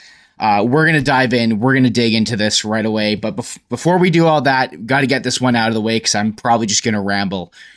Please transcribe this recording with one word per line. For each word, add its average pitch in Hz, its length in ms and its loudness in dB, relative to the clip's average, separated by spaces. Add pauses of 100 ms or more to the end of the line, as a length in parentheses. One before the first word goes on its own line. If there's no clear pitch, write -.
(380)
Uh, 104 280 2
we're 156 200 2
gonna 156 160 2
dive 127 320 0
in. 113 260 0
We're 131 140 2
gonna 127 160 4
dig 113 240 0
into 110 200 0
this 107 300 -2
right 107 220 -2
away. 107 280 0
But 104 220 -8
bef-, - 220 -12 (100)
before 170 300 0
we 185 100 4
do 165 180 4
all 151 140 4
that, 127 460 -2
gotta 135 200 0
get 123 160 0
this 123 160 -4
one 123 160 2
out 113 140 2
of 117 60 0
the 110 80 -2
way 113 180 0
'cause - 140 -4
I'm 107 180 -2
probably 117 340 0
just 98 160 -2
gonna 107 200 -2
ramble 98 500 -4 (240)